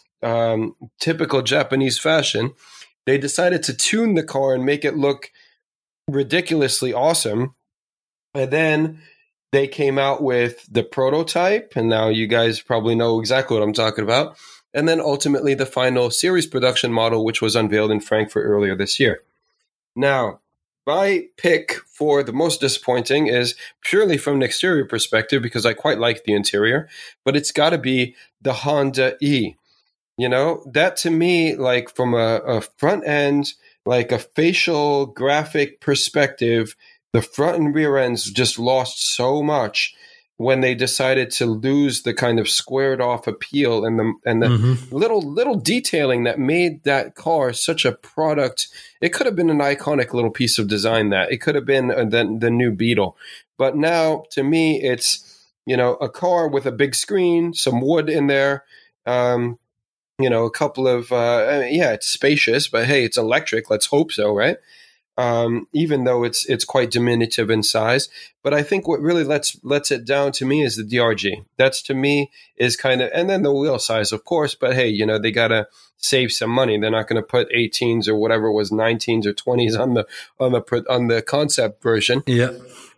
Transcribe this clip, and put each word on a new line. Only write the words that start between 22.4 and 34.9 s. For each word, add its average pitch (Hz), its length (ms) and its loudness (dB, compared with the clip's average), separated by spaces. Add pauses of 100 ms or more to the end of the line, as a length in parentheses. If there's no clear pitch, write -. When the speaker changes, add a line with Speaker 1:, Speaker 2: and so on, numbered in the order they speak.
Speaker 1:
disappointing 131 680 0
is 123 280 0 (280)
purely 190 340 2
from 143 200 -2
an 131 60 2
exterior 156 420 0
perspective, 113 560 0
because 117 240 -2
I 117 80 2
quite 123 260 -2
like 117 240 -2
the 107 100 0
interior, 107 560 0 (340)
but 135 140 2
it's 147 140 -2
gotta 156 260 2
be 127 380 -2 (260)
the 135 100 -2
Honda 135 720 0
E. 139 320 0 (640)
You 123 100 0
know, 135 340 0 (120)
that 175 240 2
to 175 120 -2
me, 165 460 2
like, 123 400 -2
from 123 180 0
a, 113 320 2
a 117 160 -2
front 160 460 -2
end, 143 460 0 (320)
like, 120 260 0
a 117 80 0
facial 147 840 0